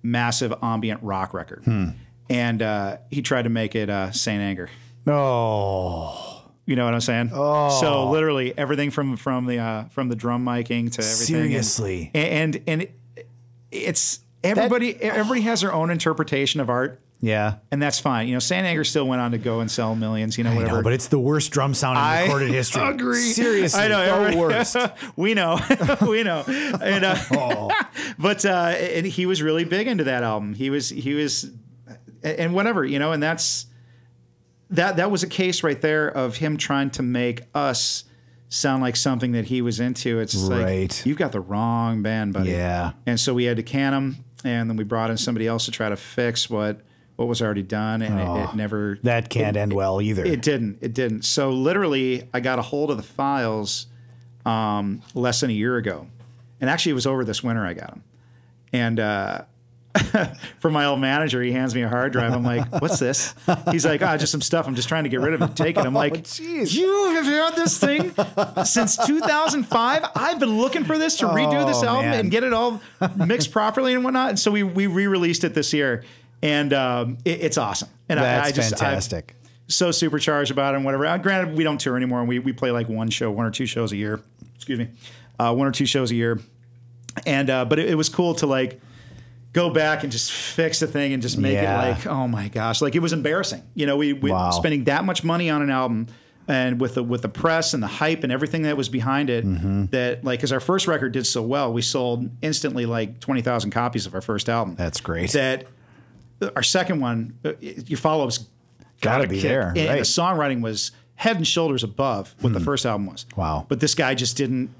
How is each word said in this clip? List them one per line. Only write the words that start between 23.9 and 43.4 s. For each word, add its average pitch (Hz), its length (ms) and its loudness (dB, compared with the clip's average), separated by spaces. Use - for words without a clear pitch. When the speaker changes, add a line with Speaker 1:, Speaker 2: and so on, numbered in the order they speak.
Speaker 2:
the 190 60 4
Speaker 1:
every-, 208 120 2
Speaker 2:
worst. 208 360 2
Speaker 1:
<laughs> 254 180 -14
we 202 180 2
know. 175 240 2
<laughs> 240 200 2
We 220 220 4
know. 165 240 0
And, 208 580 0
uh, 185 180 4
Speaker 2:
<laughs> - 80 -4
Oh. 120 400 0
Speaker 1:
<laughs> - 240 -10
but, 202 260 2
uh, 202 40 4
and 170 280 -2
he 180 200 -2
was 180 160 0
really 160 220 2
big 190 240 0
into 214 160 0
that 127 200 0
album. 107 300 -2
He 131 160 -4
was, 139 200 -2
he 127 260 -6
was, 147 340 -2
and 165 300 -2
whatever, 196 320 2
you 139 140 -2
know, 156 140 0
and 147 100 0
that's, - 420 -2
that, 185 280 2
that 180 120 2
was 185 140 0
a 180 40 -4
case 185 360 -2
right 143 180 0
there 151 280 2
of 127 260 -2
him 151 220 -2
trying 139 340 0
to - 100 -6
make 123 400 0
us 139 480 0
sound 131 340 0
like 123 140 0
something 127 340 0
that 113 140 0
he 127 160 -2
was 117 180 -2
into. 120 400 0
It's 107 140 -2
just 95 160 0
like, 95 160 2
Speaker 2:
Right. 95 400 -2
Speaker 1:
"You've 147 120 0
got 147 140 0
the 104 80 -4
wrong 113 640 0
band, 107 300 -2
buddy." 92 180 0
Speaker 2:
Yeah. 87 400 -2
Speaker 1:
And 120 140 0
so 131 140 0
we 123 120 2